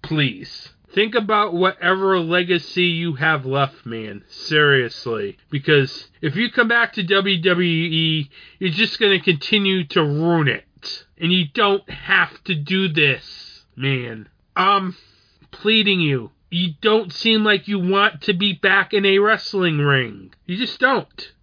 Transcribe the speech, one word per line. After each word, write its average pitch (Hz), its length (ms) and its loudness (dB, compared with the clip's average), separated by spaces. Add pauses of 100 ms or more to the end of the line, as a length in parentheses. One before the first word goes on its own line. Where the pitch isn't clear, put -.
Please. 135 640 -4 (240)
Think 214 220 0
about 208 400 0
whatever 185 640 0
legacy 175 680 0
you 170 300 -2
have 151 320 -2
left, 135 400 -2
man. 107 420 -12
Seriously. 123 1080 0 (140)
Because 143 580 0 (120)
if 151 160 -4
you 226 140 -2
come 233 180 2
back 233 260 0
to 208 80 -4
W 190 380 0
W 180 300 2
E, 160 600 0 (280)
you're 185 120 -2
just 214 280 -2
gonna 196 220 2
continue 190 680 0
to 170 140 0
ruin 156 460 2
it. - 160 -4 (540)
And 170 140 0
you 185 200 2
don't 202 380 0
have - 540 -2
to 185 100 -2
do 185 340 0
this, - 760 -2 (100)
man. 123 540 -6 (260)
I'm 190 420 0 (540)
pleading 202 500 2
you. 135 300 -2 (200)
You 170 300 -2
don't 214 320 2
seem 220 320 2
like 208 240 0
you 202 100 -2
want 196 440 0
to 214 100 -2
be 190 200 0
back 190 400 0
in 202 120 0
a 196 140 4
wrestling 185 600 0
ring. 123 540 0 (140)
You 180 100 -6
just 240 220 -6
don't. 254 540 -2 (100)